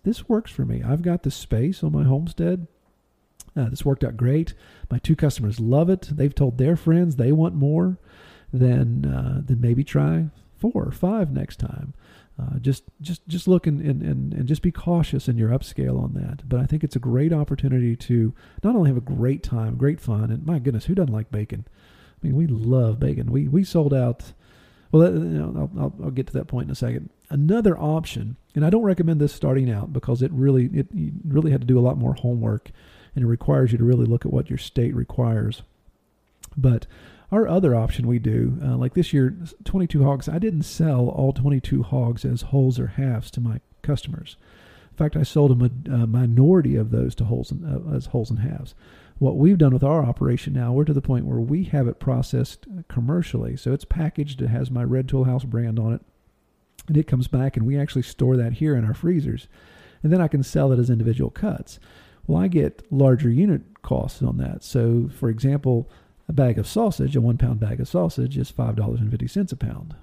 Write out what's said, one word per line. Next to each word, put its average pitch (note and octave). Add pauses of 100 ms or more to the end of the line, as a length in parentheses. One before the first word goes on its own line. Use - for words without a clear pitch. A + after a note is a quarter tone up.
this -
works A3+
for C3+
me. A#2+
I've C#3
got F3
the C#3
space C3
on D3+
my D3+
homestead. E3 (880)
Uh, C3
this C3
worked C3+
out A#2
great. C3+ (340)
My A#2+
two D#3+
customers A2+
love C3+
it. F#3
They've C#3+
told B2+
their D3
friends E3
they D3
want D#3+
more," D#3+ (540)
then, B2+
uh, C3
then B2+
maybe A#2+
try D3+ (300)
four -
or -
five F#3
next -
time. C#3 (440)
Uh, C3
just, C3 (180)
just, E3
just E3+
look F3+
and, D3
and, D3
and, C3+
and B2+
just D3+
be F3
cautious E3+
in A#2+
your A2
upscale B2+
on B2+
that. -
But B2
I C3+
think D3+
it's D3
a B2
great C3
opportunity C3+
to A#2+ (300)
not A3
only F3
have B2+
a A#2+
great C3
time, A#2
great C#3+
fun, A2
and C3
my D#3+
goodness, A#2+
who F3+
doesn't D#3+
like A2
bacon? G#2+
I -
mean, C3+
we D#3+
love A#2
bacon. C3+
We, C#3
we D3+
sold D3+
out. B2 (580)
Well, D#3
that, F3+
you E3
know, D3+
I'll, -
I'll, C#3+ (120)
I'll D3
get C3
to -
that C3+
point B2
in C#3
a C3
second. B2 (200)
Another F3
option, D3+ (200)
and D3
I D#3+
don't A3+
recommend E3+
this D3
starting C3+
out G#2+
because B2+
it C3
really, C3
it, C#3+
you F3+ (120)
really D#3
had C3+
to B2
do B2+
a A#2+
lot B2+
more B2+
homework, A2+ (440)
and C3
it A#2
requires C3
you A#2+
to A#2
really A#2+
look A#2
at -
what C3
your C3
state -
requires. A2+ (920)
But B2+ (460)
our G#3+
other E3
option A#2
we A#2+
do, A#2
uh, B2+
like B2+
this F3
year, C3+ (280)
twenty-two E3+
hogs, C#3
I D#3
didn't F3
sell C#3
all C3+
twenty-two C3+
hogs A#2+
as B2+
wholes C3
or B2+
halves B2
to -
my A#2 (220)
customers. - (560)
In -
fact, D3+
I D#3
sold C#3+
a B2+
ma-, A#2+
a A#2
minority B2+
of A2+
those B2
to -
wholes A#2+
and, -
uh, D3
as B2+
wholes A#2
and -
halves. B2+ (420)
What C3+
we've F3
done C#3+
with B2
our D3
operation B2+
now, A#2+
we're C#3
to D3+
the C#3
point C3
where A#2+
we D3
have C#3
it A#2
processed B2+ (220)
commercially. A#2+
So B2+
it's C#3
packaged, D3
it B2
has B2
my B2
Red C3
Tool C3
House B2
brand A#2
on A2+
it, - (840)
and D3+
it D3+
comes B2+
back, C3+
and A2
we C#3
actually C#3
store B2+
that A#2
here D3+
in A#2
our G#2+
freezers. D3+ (540)
And D#3
then F3+
I E3
can C#3
sell C#3
it B2
as B2
individual A#2
cuts. - (480)
Well, D#3+
I F#3+
get D#3
larger C3+
unit D#3+ (200)
costs -
on B2+
that. -
So, A#2
for B2
example, B2+ (360)
a D#3+
bag B2+
of G#2
sausage, D3+
a C3
one A#2
pound B2
bag A2
of C3
sausage, C#3
is C3
five A#2
dollars A2
and G#2+
fifty A#2+
cents F#3+
a B2+
pound. -